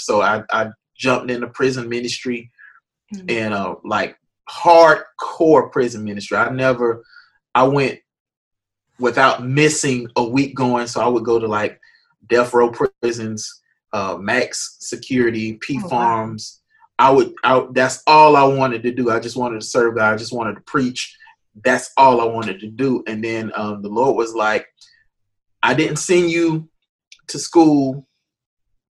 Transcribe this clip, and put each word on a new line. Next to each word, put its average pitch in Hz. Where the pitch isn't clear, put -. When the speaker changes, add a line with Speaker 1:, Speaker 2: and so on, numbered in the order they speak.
Speaker 1:
So 107
I, 107
I 110
jumped 127
into 120
prison 127
ministry 120
Speaker 2:
Mm-hmm. 190
Speaker 1:
and, 110
uh, 95
like, 101
hardcore 160
prison 113
ministry. 101
I 117
never, 123
I 123
went 135
without 123
missing 135
a 123
week 131
going. 123
So 117
I 117
would 117
go 117
to, 110
like, 107
death 123
row 120
prisons, 113
uh, 95
max 110
security, 110
P 139
Speaker 2:
Oh, -
wow. -
Speaker 1:
farms. 113
I 127
would, 131
I, 127
that's 127
all 151
I 139
wanted 131
to 120
do. 120
I 113
just 117
wanted 120
to 107
serve 117
God. 110
I 110
just 113
wanted 110
to -
preach. 127
That's 123
all 131
I 117
wanted 110
to 110
do. 123
And 110
then, 113
um, 104
the 101
Lord 120
was 113
like, 107
"I 120
didn't 151
send 175
you 165
to -
school 143